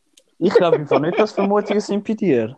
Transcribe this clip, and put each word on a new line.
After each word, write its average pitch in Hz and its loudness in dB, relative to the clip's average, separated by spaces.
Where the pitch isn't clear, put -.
Ich 180 2
glaub 170 4
im 147 0
Fall 139 2
nicht, 170 -2
dass 214 0
Vermutungen 202 0
sind 202 -6
bei 226 -2
dir. 135 -2